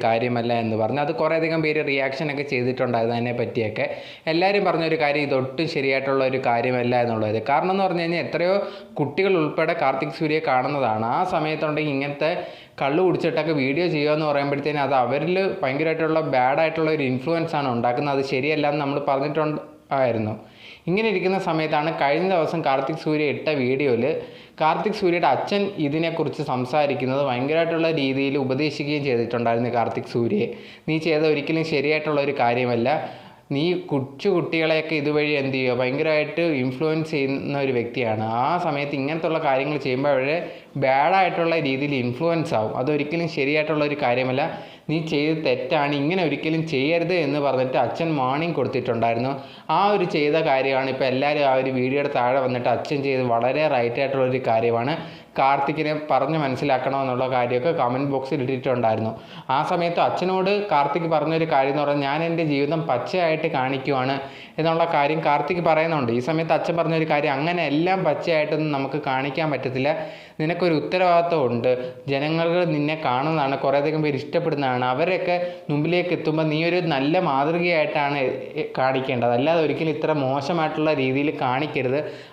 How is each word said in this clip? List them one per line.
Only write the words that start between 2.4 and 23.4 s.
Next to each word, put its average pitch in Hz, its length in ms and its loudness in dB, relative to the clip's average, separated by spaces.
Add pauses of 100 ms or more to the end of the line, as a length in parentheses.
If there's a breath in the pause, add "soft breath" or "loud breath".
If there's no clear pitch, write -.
ചെയ്തിട്ടുണ്ടായിരുന്നു 123 720 0
അതിനെ 120 180 -2
പറ്റിയൊക്കെ. 117 640 -4 (300 loud breath)
എല്ലാവരും 190 380 2
പറഞ്ഞൊരു 160 340 0
കാര്യം, 147 220 2
ഇതൊട്ടും 135 460 0
ശരിയായിട്ടുള്ള 135 580 0
ഒരു 131 200 0
കാര്യമല്ല 123 560 2
എന്നുള്ളത്. 110 420 0
കാരണം 151 280 2
എന്ന് 196 120 2
പറഞ്ഞു 175 180 0
കഴിഞ്ഞാൽ 165 180 -2
എത്രയോ 175 480 0 (320 loud breath)
കുട്ടികൾ 190 380 0
ഉൾപ്പെടെ 160 360 0
കാർത്തിക് 151 360 0
സൂര്യയെ 156 380 -2
കാണുന്നതാണ്. 127 580 0
ആ 147 180 0
സമയത്തുണ്ടെങ്കിൽ 156 680 -2
ഇങ്ങനത്തെ 143 560 -2 (340 loud breath)
കള്ളു 151 220 2
കുടിച്ചിട്ടൊക്കെ 160 480 0
വീഡിയോ 143 360 0
ചെയ്യുക 151 240 0
എന്ന് 156 140 0
പറയുമ്പോഴത്തേനും 143 560 0
അത് 139 120 0
അവരിൽ 160 680 0
ഭയങ്കരമായിട്ടുള്ള 156 580 0
ബാഡായിട്ടുള്ള 156 720 2
ഒരു 147 120 0
ഇൻഫ്ലുവൻസ് 156 520 -2
ആണ് 139 160 0
ഉണ്ടാക്കുന്നത്. 123 460 0
അത് 135 80 0
ശരിയല്ല 147 420 0
എന്ന് 147 140 0
നമ്മൾ 139 260 -2
പറഞ്ഞിട്ടുണ്ട് 151 540 0 (300)
ആയിരുന്നു. 113 580 0 (380 loud breath)
ഇങ്ങനെ 214 220 2
ഇരിക്കുന്ന 185 300 0
സമയത്താണ് 160 640 0
കഴിഞ്ഞ 165 340 2
ദിവസം 156 300 0
കാർത്തിക് 139 320 0
സൂര്യ 151 260 0
ഇട്ട 131 260 -2